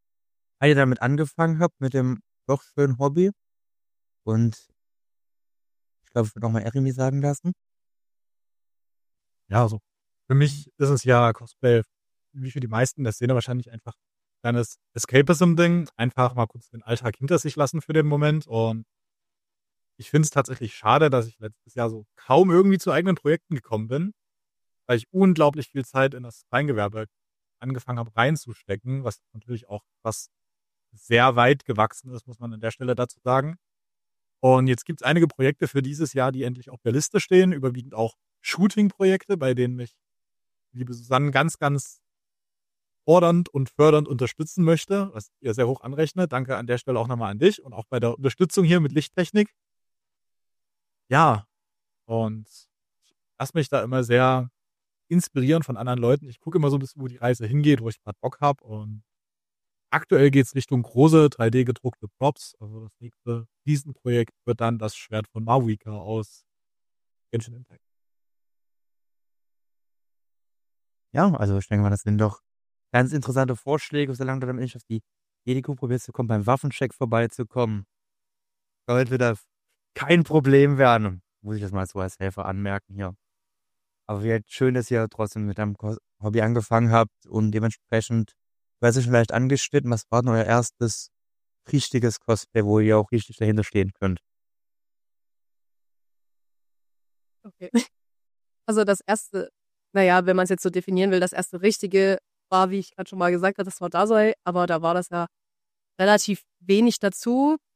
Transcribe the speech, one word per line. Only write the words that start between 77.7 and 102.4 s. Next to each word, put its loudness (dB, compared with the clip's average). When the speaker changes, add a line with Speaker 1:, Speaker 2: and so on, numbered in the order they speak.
Speaker 1:
Sollte 0
das -2
kein 4
Problem 4
werden, 4
muss -8
ich -8
das -8
mal -4
so -10
als -8
Helfer -8
anmerken -8
hier. -10
Aber -6
vielleicht -4
schön, 0
dass -4
ihr -2
trotzdem -6
mit -6
deinem -4
Kos-, -8
Hobby 0
angefangen 2
habt 2
und -2
dementsprechend, -4
du 4
hast 4
es 2
vielleicht 2
angeschnitten, 0
was -2
war 2
denn 0
euer 2
erstes -2
richtiges 0
Cosplay, -2
wo 2
ihr 4
auch -2
richtig -4
dahinter 0
stehen -2
könnt? -4
Speaker 3:
Okay. -20
<laughs> -2
Also 0
das 0
erste, -6
naja, 4
wenn 2
man's 0
jetzt -4
so -2
definieren -2
will, 2
das -2
erste -8
richtige 0